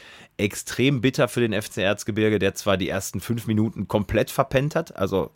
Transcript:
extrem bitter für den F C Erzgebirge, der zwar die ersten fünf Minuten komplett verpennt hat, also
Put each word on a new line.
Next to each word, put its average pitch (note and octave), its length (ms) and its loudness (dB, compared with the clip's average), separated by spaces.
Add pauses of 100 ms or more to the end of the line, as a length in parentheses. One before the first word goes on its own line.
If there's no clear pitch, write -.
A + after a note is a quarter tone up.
(380)
extrem A#2+ 640 0
bitter C3 260 2
für - 140 0
den A2+ 120 2
F G#2 180 -4
C A2 100 -4
Erzgebirge, G#2+ 560 2
der F#2+ 160 2
zwar G2 240 0
die F#2 100 0
ersten F#2+ 320 -4
fünf A#2 280 -4
Minuten A2 400 0
komplett G#2+ 420 -2
verpennt C#3 460 0
hat, E3 200 -6
also F#2+ 400 0